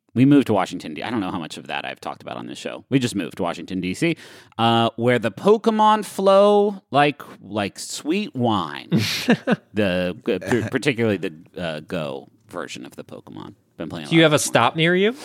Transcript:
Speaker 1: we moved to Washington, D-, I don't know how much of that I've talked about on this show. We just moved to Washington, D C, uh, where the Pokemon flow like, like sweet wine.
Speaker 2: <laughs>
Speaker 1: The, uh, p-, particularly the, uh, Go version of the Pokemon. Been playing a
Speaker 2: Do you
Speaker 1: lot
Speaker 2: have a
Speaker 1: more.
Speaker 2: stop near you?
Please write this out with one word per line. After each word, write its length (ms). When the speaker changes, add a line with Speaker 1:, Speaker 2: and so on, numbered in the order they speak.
Speaker 1:
we 100
moved 220
to 60
Washington, 400
D-, 100
I 60
don't 100
know 100
how 100
much 180
of 100
that 180
I've 140
talked 220
about 160
on 100
this 100
show. 320
We 100
just 160
moved 220
to 60
Washington, 380
D 120
C, 220
uh, 380
where 240
the 120
Pokemon 720
flow 840
like, 320
like 360
sweet 560
wine. 580
Speaker 2:
<laughs> 100
Speaker 1:
The, 420
uh, 260
p-, 180
particularly 480
the, 160
uh, 240
Go 480
version 380
of 100
the 80
Pokemon. 520
Been 140
playing 180
a 20
Speaker 2:
Do 60
you 60
Speaker 1:
lot 60
Speaker 2:
have 40
a 40
Speaker 1:
more. 40
Speaker 2:
stop 380
near 180
you? 300